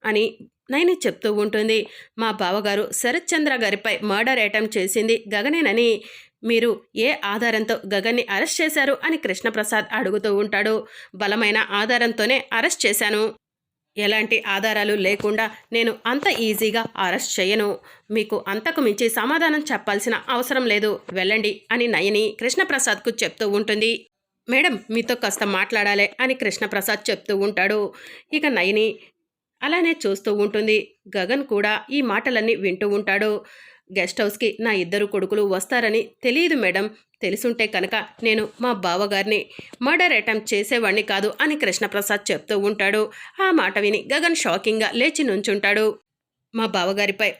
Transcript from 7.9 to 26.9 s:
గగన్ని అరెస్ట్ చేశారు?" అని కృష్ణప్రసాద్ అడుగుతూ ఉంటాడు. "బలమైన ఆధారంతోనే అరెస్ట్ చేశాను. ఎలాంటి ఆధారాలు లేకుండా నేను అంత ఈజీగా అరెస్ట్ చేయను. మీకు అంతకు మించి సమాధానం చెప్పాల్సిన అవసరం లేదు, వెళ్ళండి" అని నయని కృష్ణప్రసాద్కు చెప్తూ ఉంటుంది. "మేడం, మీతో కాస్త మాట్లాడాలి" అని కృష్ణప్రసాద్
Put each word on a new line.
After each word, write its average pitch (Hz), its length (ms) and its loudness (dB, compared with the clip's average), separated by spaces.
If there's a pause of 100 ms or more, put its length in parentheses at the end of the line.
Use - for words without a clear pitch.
గగన్ని 226 360 0
అరెస్ట్ 226 300 -2
చేశారు?" 294 440 2
అని 320 120 0
కృష్ణప్రసాద్ 214 760 -2
అడుగుతూ 208 440 0
ఉంటాడు. 214 500 0 (280)
"బలమైన 208 560 2
ఆధారంతోనే 226 800 2
అరెస్ట్ 240 340 0
చేశాను. 214 480 0 (600)
ఎలాంటి 214 500 0
ఆధారాలు 208 480 0
లేకుండా 208 560 0 (220)
నేను 226 220 0 (120)
అంత 285 200 0 (140)
ఈజీగా 220 460 0 (100)
అరెస్ట్ 190 440 -2
చేయను. 202 380 0 (320)
మీకు 214 380 -2
అంతకు 311 320 -2
మించి 226 300 2
సమాధానం 302 520 0 (100)
చెప్పాల్సిన 208 420 -2 (140)
అవసరం 254 380 0
లేదు, 208 340 0 (120)
వెళ్ళండి" 202 500 0 (100)
అని 240 140 2
నయని 208 540 2
కృష్ణప్రసాద్కు 254 720 0 (120)
చెప్తూ 208 240 -2
ఉంటుంది. 214 440 0 (560)
"మేడం, 262 300 2 (120)
మీతో 233 240 0
కాస్త 220 300 -2
మాట్లాడాలి" 202 640 2 (100)
అని 254 140 2
కృష్ణప్రసాద్ 208 760 -2